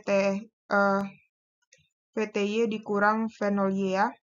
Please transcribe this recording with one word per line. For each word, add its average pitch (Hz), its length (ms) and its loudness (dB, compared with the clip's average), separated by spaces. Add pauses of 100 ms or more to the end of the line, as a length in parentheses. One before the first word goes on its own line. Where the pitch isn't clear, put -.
T, 208 40 -4 (600)
eh, 202 300 2 (1120)
V - 20 -6 (140)
T - 100 -8
Y 214 300 0
dikurang 214 580 0
V - 100 -14 (120)
nol 196 240 0
Y 190 240 0
ya. 202 80 2 (280)